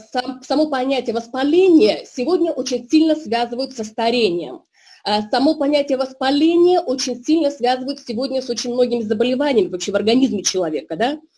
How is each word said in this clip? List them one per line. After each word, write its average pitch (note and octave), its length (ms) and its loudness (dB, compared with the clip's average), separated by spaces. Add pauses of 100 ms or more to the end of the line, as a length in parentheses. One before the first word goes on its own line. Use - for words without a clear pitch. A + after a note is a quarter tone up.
(120)
сам-, B3+ 300 -8
само D4+ 260 0
понятие C4 460 -2
воспаления C4 920 2
сегодня D#4 460 -2
очень B3 360 -6
сильно D#4 280 4
связывают A#3+ 600 -4
со A3 80 -8
старением. G#3+ 760 -2 (420)
Э, G#3 260 -2
само C#4 260 2
понятие C#4+ 420 0
воспаления D#4 840 2
очень B3+ 440 -4
сильно D4+ 260 2
связывают B3+ 500 -4
сегодня C4 400 -6
с C4 80 -10
очень A#3+ 240 -6
многими A#3+ 300 0
заболеваниями A#3 640 0
вообще F3+ 240 -8
в G3 40 0
организме G#3 460 2
человека, E3 540 -2
да. C4 220 -2 (200)